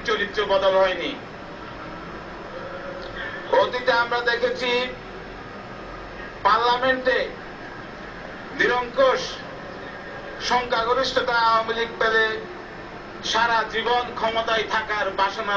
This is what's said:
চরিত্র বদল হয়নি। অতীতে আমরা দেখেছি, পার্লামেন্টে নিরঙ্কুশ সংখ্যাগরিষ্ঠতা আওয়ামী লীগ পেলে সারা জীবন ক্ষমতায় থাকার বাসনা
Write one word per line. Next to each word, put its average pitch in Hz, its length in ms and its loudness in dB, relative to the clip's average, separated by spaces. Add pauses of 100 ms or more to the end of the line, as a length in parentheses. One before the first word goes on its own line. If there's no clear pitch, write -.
চরিত্র 202 360 0
বদল 190 280 4 (100)
হয়নি। 180 280 0 (2500)
অতীতে 247 300 2 (120)
আমরা 240 160 0 (120)
দেখেছি, 247 400 0 (1700)
পার্লামেন্টে 247 760 4 (1400)
নিরঙ্কুশ 247 640 4 (1300)
সংখ্যাগরিষ্ঠতা 240 840 2 (120)
আওয়ামী 226 260 4
লীগ 226 260 0
পেলে 220 260 4 (960)
সারা 226 360 4 (140)
জীবন 240 300 2 (120)
ক্ষমতায় 226 580 2
থাকার 208 340 0 (120)
বাসনা 202 380 2